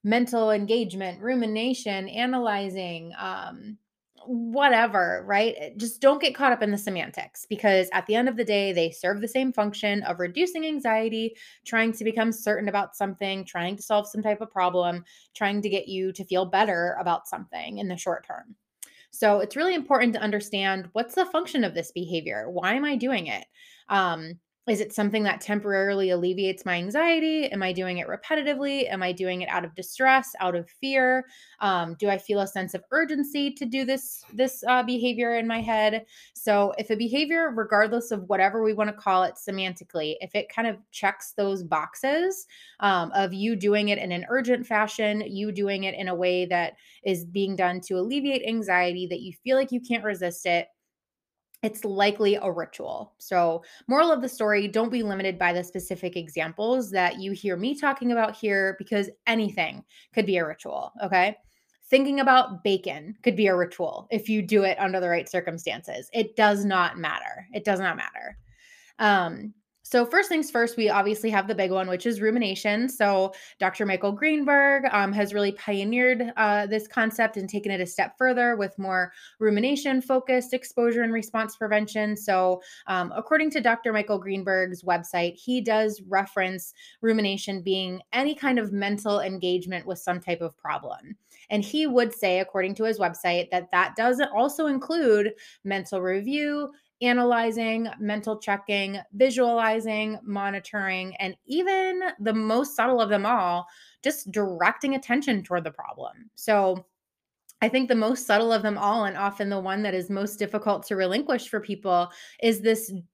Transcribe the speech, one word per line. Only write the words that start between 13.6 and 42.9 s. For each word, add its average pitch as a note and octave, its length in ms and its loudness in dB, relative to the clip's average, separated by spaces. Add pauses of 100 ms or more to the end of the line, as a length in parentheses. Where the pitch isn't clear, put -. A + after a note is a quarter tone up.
to G3+ 60 -14
solve G#3 260 0
some G#3+ 140 -6
type G#3 180 0
of A3 100 -8
problem, F3 540 0 (300)
trying G3+ 260 0
to G#3 80 -2
get F#3+ 200 -2
you F#3+ 240 -2
to F#3+ 120 -10
feel F#3 220 0
better F3+ 520 2
about F3 300 2
something E3 500 -10
in G3+ 100 -4
the F3+ 100 -6
short - 280 -4
term. - 280 -14 (560)
So G#3 300 4
it's G#3 160 -4
really F4+ 180 2
important B3 400 2
to G#3 80 -2
understand, G3 720 -2
what's A#3 200 -2
the F#4 120 2
function D#4+ 360 -2
of F3 120 0
this E3 180 -6
behavior? D#3+ 580 -6
Why F3 240 -2
am C#4 100 -2
I C#4+ 120 -2
doing A3+ 300 -2
it? G#2+ 180 -6 (460)
Um, F3 500 -2 (260)
is G#3 140 0
it G#3 140 -6
something G#3+ 300 0
that - 180 0
temporarily G3 680 0
alleviates F#3 560 0
my F3+ 120 -2
anxiety? D#4 720 2
Am G3 140 -4
I F#3 120 0
doing F3+ 240 -4
it E3 100 -6
repetitively? C#4 840 -2
Am F#3+ 120 -4
I F3+ 100 -2
doing F3+ 300 -4
it E3 80 -6
out F3+ 120 0
of E3 120 -12
distress, C4 680 2
out F3+ 140 0
of E3+ 160 -6
fear? C4 560 2 (340)
Um, E3+ 380 0
do G#3 100 0
I G3 80 2
feel G3+ 240 0
a G3 60 0
sense F#3+ 260 -6
of - 180 -8
urgency C#4+ 600 0
to C#4+ 160 -8
do C4 180 -2
this, C4 480 -4
this, B3+ 340 -2
uh, B3 160 4
behavior A#3+ 540 0
in A3+ 100 -2
my A3+ 140 -2
head? A3 460 0 (260)
So G3+ 460 2
if G#3 100 -6
a A3 80 0
behavior, C#4+ 580 0
regardless A3 560 2
of G3+ 180 -4
whatever G3 340 2
we A3 100 4
wanna G#3 220 -2
call F#3 300 2
it - 100 -2
semantically, F3+ 880 -6
if F#3 120 -14
it G#3 140 -2
kind A3 180 -2
of G3+ 120 -4 (140)
checks - 440 -4
those G3 260 0
boxes, F#3+ 840 -2 (340)
um, F3+ 340 2